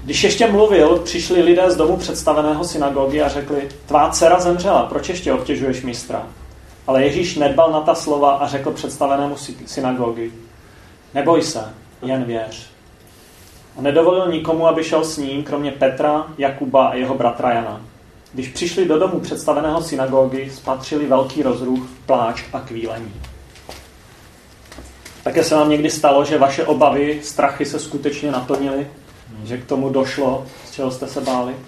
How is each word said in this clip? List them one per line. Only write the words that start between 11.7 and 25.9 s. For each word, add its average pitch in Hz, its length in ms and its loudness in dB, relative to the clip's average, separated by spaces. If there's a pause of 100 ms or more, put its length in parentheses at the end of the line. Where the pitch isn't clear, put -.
jen 131 220 -4
věř.“ 113 440 -8 (1080)
A 131 40 -10
nedovolil 170 500 4
nikomu, 160 360 0
aby 156 160 2
šel 160 200 0
s 156 140 -6
ním, 139 260 -6
kromě 147 280 -4
Petra, 147 560 0 (100)
Jakuba 135 500 2
a 131 60 -2
jeho 127 220 -2
bratra 120 360 0
Jana. 110 300 -4 (520)
Když 127 140 -8
přišli 175 380 -2
do 156 140 2
domu 185 200 2
představeného 156 600 -2
synagogy, 135 680 0
spatřili 143 540 -4
velký 131 380 2
rozruch, 127 440 -2 (180)
pláč 120 380 0 (100)
a 135 60 -6
kvílení. 113 540 -10 (2000)
Také 165 200 0
se 160 120 2
vám 151 140 4
někdy 151 200 2
stalo, 143 360 4